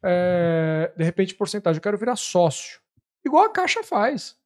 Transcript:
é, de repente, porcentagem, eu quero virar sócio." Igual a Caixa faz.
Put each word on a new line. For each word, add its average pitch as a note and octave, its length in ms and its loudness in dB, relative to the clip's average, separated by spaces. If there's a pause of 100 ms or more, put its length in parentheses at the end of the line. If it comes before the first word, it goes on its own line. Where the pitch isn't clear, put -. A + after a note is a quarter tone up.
é, E3+ 920 0
de E3 60 0
repente, F#3 320 0
porcentagem, F#3+ 420 -2
eu D#3+ 60 -10
quero G#3 140 -2
virar A3+ 180 -2
sócio." - 640 0 (460)
Igual D#4 200 4
a A4 40 -2
Caixa G#4 340 -2
faz. A#3+ 520 -2 (100)